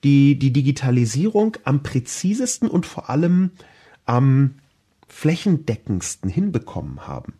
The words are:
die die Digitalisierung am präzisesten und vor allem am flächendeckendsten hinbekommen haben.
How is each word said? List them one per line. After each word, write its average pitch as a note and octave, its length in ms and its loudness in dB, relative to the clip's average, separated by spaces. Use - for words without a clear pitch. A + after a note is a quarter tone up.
die C#3+ 360 6
die C3 140 2
Digitalisierung C3+ 1120 0
am C#3 180 0
präzisesten G#3 840 -4
und F3 180 -2
vor - 240 -12
allem F3 400 2
am C3+ 480 2
flächendeckendsten D3+ 1200 -2
hinbekommen G2+ 760 -4
haben. - 340 -12